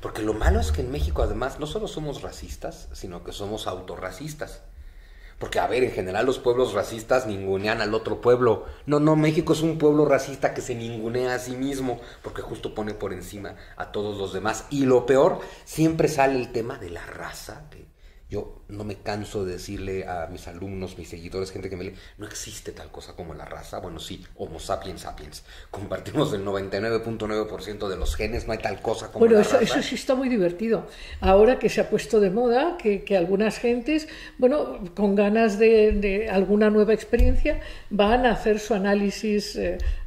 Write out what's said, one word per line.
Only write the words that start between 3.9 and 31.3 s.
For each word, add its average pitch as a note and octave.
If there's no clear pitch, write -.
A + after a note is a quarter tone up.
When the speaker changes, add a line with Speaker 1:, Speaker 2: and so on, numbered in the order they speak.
Speaker 1:
Porque, -
a F2
ver, A#2
en A2+
general G#2
los C3
pueblos B2
racistas A2+
ningunean G2+
al G#2+
otro G#2+
pueblo. A#2+
No, D3
no, D#3
México D#3
es D#3
un D#3+
pueblo D3
racista C3+
que B2+
se A#2+
ningunea A#2
a B2
sí B2+
mismo, C3+
porque -
justo A2
pone G#2+
por G2
encima F#2+
a -
todos G#2
los F#2+
demás. -
Y C#3
lo B2+
peor, D3+
siempre D#3+
sale C3+
el B2
tema A#2+
de F2+
la E2
raza, -
que -
yo -
no G#2
me G#2
canso G#2
de F#2
decirle F#2
a F2
mis E2+
alumnos, F#2
mis E2
seguidores, F2
gente F#2+
que F#2+
me F2+
lee, F#2+
"No G#2
existe -
tal D#2+
cosa -
como E2+
la D#2+
raza". -
Bueno, E2
sí, E2
Homo E2+
sapiens F#2
sapiens. -
Compartimos F#2+
el G2
noventa G2
y -
nueve A2+
punto A2
nueve G#2+
por F#2+
ciento G#2
de F#2
los F#2
genes, A2
no A2+
hay A2
tal G#2
cosa A2
como -
Speaker 2:
Bueno, A#3
Speaker 1:
la G#3
Speaker 2:
eso, A3+
Speaker 1:
raza. C4
Speaker 2:
eso -
sí C4
está C4
muy C4
divertido. F#3+
Ahora G#3+